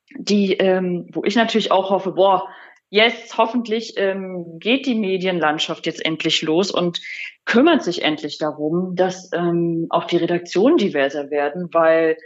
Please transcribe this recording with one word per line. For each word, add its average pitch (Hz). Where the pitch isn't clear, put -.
die, 202
ähm, 185
wo -
ich 208
natürlich 220
auch 190
hoffe, 190
boah, 185
jetzt 226
hoffentlich, 233
ähm, 185
geht 247
die 262
Medienlandschaft 180
jetzt 160
endlich 160
los 170
und 175
kümmert 294
sich 175
endlich 151
darum, 156
dass, 185
ähm, 170
auch 170
die 175
Redaktionen 175
diverser 143
werden, 151
weil 160